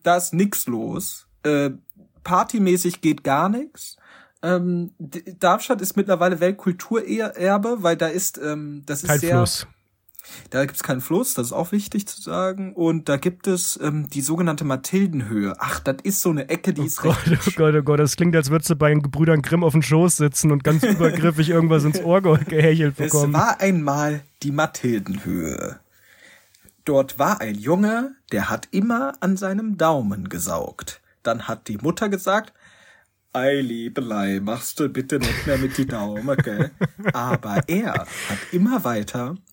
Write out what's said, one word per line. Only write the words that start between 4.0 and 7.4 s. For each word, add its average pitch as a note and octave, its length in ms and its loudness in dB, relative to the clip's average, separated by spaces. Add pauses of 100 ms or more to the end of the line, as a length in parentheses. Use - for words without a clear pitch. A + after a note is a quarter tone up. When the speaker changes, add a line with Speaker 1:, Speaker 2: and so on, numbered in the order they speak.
Speaker 1:
Ähm, F3 560 -2
D-, D#3+ 240 -14 (160)
Darmstadt G3 420 2
ist - 160 -6
mittlerweile F#3 420 2
Weltkulturerbe, G3+ 1400 -2